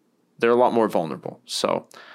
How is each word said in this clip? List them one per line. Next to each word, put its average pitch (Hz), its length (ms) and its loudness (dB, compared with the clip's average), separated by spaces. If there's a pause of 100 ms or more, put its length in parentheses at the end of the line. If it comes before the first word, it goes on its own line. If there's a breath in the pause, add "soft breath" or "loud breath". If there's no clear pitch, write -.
(400)
they're 117 100 2
a 120 60 4
lot 123 160 4
more 113 160 2
vulnerable. 82 560 -6
So - 420 -4 (280 loud breath)